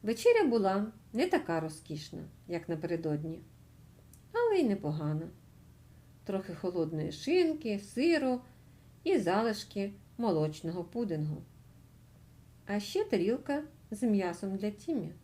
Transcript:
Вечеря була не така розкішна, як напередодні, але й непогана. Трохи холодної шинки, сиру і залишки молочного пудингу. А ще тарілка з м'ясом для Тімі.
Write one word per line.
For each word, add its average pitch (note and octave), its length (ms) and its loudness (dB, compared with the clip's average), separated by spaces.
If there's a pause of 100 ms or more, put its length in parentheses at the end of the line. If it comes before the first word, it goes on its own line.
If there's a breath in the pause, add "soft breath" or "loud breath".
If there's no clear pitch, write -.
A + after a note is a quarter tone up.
Вечеря G#4 420 6
була G#3 480 4 (200)
не C4 140 2
така E3+ 340 0
розкішна, D#3 640 -10 (240)
як E3+ 200 -6
напередодні, D#3+ 720 -2 (920)
але A4+ 240 2
й E4+ 80 4
непогана. D#3 640 -2 (960 soft breath)
Трохи F#3+ 300 -4
холодної E3 580 -2
шинки, D4+ 680 0
сиру C4 640 2 (640 loud breath)
і E4+ 140 4
залишки G3+ 760 0 (260)
молочного E3 680 0
пудингу. D#3 580 -4 (1200)
А G3+ 140 0
ще G4 240 -2
тарілка C4 580 0 (280)
з G#3 120 -4
м'ясом G3 540 0
для G#3 140 -2
Тімі. G#3 420 -4 (120)